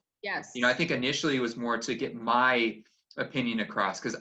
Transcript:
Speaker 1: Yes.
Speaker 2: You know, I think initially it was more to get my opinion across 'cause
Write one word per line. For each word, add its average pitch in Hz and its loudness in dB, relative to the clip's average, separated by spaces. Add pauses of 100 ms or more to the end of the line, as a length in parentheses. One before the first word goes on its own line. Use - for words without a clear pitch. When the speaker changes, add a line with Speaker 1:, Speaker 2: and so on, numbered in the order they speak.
(220)
Speaker 1:
Yes. 185 -6
Speaker 2:
You 123 -6
know, 123 6
I 127 4
think 160 0
initially 135 2
it 127 0
was 117 -2
more 117 0
to 123 -4
get 120 -4
my 117 2 (340)
opinion 120 -2
across 101 -2
'cause 117 -4